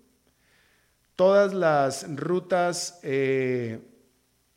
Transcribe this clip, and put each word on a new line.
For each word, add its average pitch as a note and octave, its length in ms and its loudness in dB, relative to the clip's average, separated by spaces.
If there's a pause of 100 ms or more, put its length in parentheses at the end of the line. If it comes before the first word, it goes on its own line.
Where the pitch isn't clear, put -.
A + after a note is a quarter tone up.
(1160)
Todas G3 360 4
las D3 520 0 (100)
rutas, F3 880 -4
eh, C3 760 -2 (760)